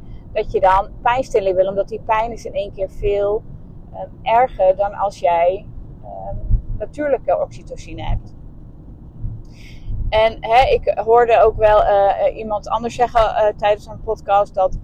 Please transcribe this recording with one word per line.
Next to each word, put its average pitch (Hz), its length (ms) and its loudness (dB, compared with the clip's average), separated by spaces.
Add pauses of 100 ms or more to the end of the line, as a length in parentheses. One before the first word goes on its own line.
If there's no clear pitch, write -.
(320)
dat 214 200 -4
je 220 80 2
dan 190 280 4 (140)
pijnstilling 226 540 0
wil, 190 120 4
omdat 190 200 -2
die 220 120 -10
pijn 226 320 -2
is 214 120 -14
in - 100 -10
één 202 180 -6
keer 190 180 -6
veel, 101 520 -2 (500)
ehm, 185 160 -12 (140)
erger 220 540 4
dan 202 180 -2
als 202 240 -4
jij, 180 480 2 (380)
ehm, 98 320 -10 (420)
natuurlijke 254 640 -2
oxytocine 165 640 -10
hebt. - 320 -4 (1700)
En, 220 320 2
hè, 233 280 4
ik - 360 0
hoorde 226 360 6
ook 214 160 6
wel, 214 260 6
eh, 196 440 2
eh, - 100 0
iemand 214 320 -6
anders 226 260 -4
zeggen, 240 260 2
eh, 214 360 2
tijdens 208 300 0
een 214 140 -14
podcast 202 540 0
dat, 185 300 0